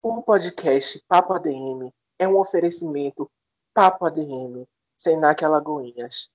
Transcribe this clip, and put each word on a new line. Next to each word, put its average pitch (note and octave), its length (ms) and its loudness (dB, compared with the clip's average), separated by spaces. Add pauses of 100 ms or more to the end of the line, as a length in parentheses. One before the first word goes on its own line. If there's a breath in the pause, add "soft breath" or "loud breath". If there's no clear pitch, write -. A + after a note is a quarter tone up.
(140)
O A3+ 80 -8
podcast F3 840 0
Papo F#3+ 240 4
A F3+ 80 -2
D E3+ 100 -4
M C3 400 -8 (300)
é F#3 80 2
um F#3+ 100 4
oferecimento E3+ 920 -2 (420)
Papo F#3 320 4
A D#3+ 40 2
D D#3 100 -6
M, B2+ 480 -10 (300)
Senac D#3 480 2
Alagoinhas. C#3+ 880 -4